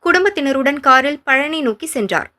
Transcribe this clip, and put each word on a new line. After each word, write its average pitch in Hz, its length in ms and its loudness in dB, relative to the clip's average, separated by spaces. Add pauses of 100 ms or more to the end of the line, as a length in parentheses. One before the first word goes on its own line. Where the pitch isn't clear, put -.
குடும்பத்தினருடன் 294 760 0
காரில் 277 440 2
பழனி 294 360 -2
நோக்கி 254 260 -4
சென்றார். 196 520 -4